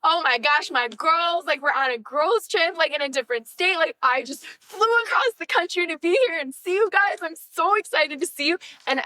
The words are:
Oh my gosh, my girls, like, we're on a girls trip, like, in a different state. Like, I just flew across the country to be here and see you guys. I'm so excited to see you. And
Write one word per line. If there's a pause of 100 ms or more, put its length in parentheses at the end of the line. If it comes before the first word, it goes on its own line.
Oh
my
gosh,
my
girls,
like,
we're
on
a
girls
trip,
like,
in
a
different
state.
Like,
I
just (140)
flew (240)
across
the
country
to
be
here
and
see
you
guys.
I'm (160)
so
excited
to
see
you. (300)
And